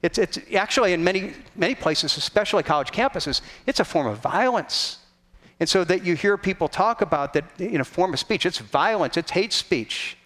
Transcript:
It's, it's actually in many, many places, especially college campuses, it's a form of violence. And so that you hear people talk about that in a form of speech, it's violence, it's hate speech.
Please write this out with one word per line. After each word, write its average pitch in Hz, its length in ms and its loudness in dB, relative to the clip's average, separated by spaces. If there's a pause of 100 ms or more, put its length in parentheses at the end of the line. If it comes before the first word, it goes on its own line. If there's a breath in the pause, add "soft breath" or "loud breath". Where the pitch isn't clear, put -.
It's, 170 160 0
it's 208 200 0 (160)
actually 202 380 2
in 165 100 0
many, 190 300 0 (240)
many 233 180 0
places, 160 420 -2
especially - 460 0
college 147 300 0
campuses, 226 480 -2 (260 loud breath)
it's 269 140 -2
a 190 40 4
form 151 220 0
of 107 120 -2
violence. 220 800 0 (600 soft breath)
And 165 100 0
so 190 160 4
that 180 200 0
you 175 100 2
hear 202 240 2
people 180 300 -2
talk 220 340 0
about 147 320 0
that 147 100 2 (140)
in 180 220 -2
a 127 40 0
form 180 300 0
of - 60 -2
speech, - 260 -2
it's 180 120 -2
violence, 151 580 0
it's 165 160 -4
hate 190 200 0
speech. - 720 -2